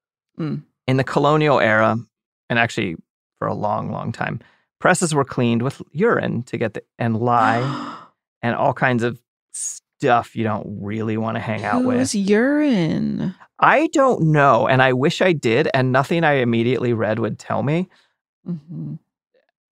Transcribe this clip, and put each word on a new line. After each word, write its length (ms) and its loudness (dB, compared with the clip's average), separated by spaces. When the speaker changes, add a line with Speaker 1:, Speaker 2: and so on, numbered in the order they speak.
Speaker 1:
Mm. 240 -6
Speaker 2:
In 100 2
the 60 2
colonial 560 2
era, 380 4
and 100 0
actually 360 -2
for 100 -4
a 60 -4
long, 380 -4
long 200 -6
time, 280 -6
presses 340 0
were 120 2
cleaned 360 0
with 200 -6
urine 520 0
to 140 -10
get 160 -4
the, 100 -12
and 220 0
lye 760 0
Speaker 1:
<gasps> 220 -20
Speaker 2:
and 140 -2
all 180 0
kinds 300 0
of 160 -4
stuff 840 -2
you 80 -4
don't 220 -4
really 360 -4
wanna 220 -4
hang 240 -6
out 220 -2
with. 140 0
Speaker 1:
Who's 160 -2
urine? 1200 0
Speaker 2:
I 340 4
don't 380 2
know, 360 4
and 140 4
I 120 4
wish 280 0
I 120 4
did, 400 0
and 180 2
nothing 320 2
I 160 4
immediately 540 0
read 260 0
would 200 -4
tell 240 -4
me. 240 -2
Speaker 1:
Mm-hmm. 480 -10